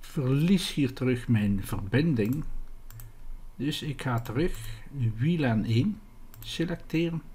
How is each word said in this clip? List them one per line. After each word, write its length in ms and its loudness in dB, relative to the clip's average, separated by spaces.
verlies 720 2
hier 180 2
terug 360 0
mijn 360 4
verbinding. 800 2
Dus 260 -2
ik 200 -6
ga 180 2
terug, 380 0
wilan 500 2
één 360 2
selecteren. 840 -2